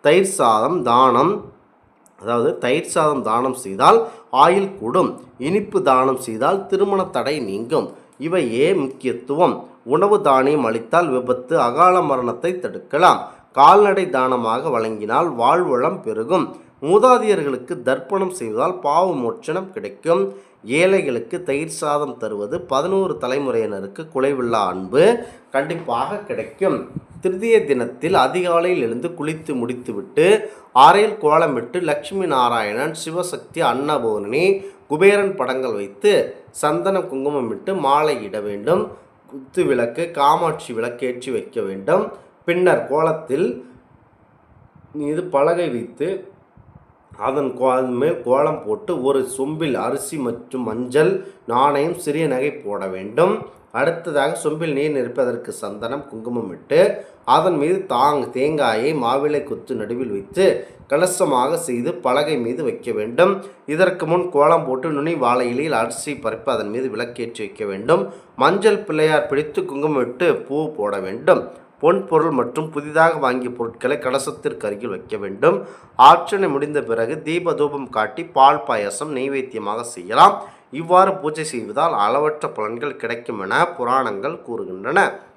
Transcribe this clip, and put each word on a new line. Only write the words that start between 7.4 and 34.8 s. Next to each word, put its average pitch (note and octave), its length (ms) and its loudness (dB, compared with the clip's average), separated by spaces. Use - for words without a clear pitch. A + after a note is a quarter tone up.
நீங்கும். A2 480 -2
இவையே D3 540 0
முக்கியத்துவம். C#3 800 0
உணவு F#3+ 360 2
தானியம் C3+ 440 4
அளித்தால் A#2+ 460 0
விபத்து, B2+ 480 -2
அகால D3+ 420 4
மரணத்தை C3+ 520 -2
தடுக்கலாம். C#3 680 2
கால்நடை G3 540 8
தானமாக B2+ 600 0
வழங்கினால் A2+ 640 0
வாழ்வளம் D3 680 2
பெருகும். A#2 440 -2
மூதாதையர்களுக்கு F#3+ 1000 2
தர்ப்பணம் F3+ 520 -2
செய்வதால் B2+ 460 -2
பாவ D#3+ 340 2
மோட்சணம் D#3 580 -4
கிடைக்கும். D#3+ 520 -2
ஏழைகளுக்கு D#3+ 680 2
தயிர் D3+ 340 -4
சாதம் D3 400 -2
தருவது G#2 380 -6
பதினோரு F3+ 520 -2
தலைமுறையினருக்கு A2+ 920 -4
குலைவில்லா B2+ 600 0
அன்பு F#2+ 360 0
கண்டிப்பாக D3 760 -4
கிடைக்கும். B2+ 560 -4
திருதியை G3+ 360 2
தினத்தில் C#3 560 0
அதிகாலையில் E3+ 600 0
எழுந்து B2+ 220 -4
குளித்து D#3 400 -6
முடித்துவிட்டு B2 680 -2
அறையில் G3+ 380 6
கோலமிட்டு D3+ 540 2
லட்சுமி F#3 460 -4
நாராயணன், A#2+ 680 0
சிவசக்தி, E3 600 -8
அன்னபூரணி, B2 760 -2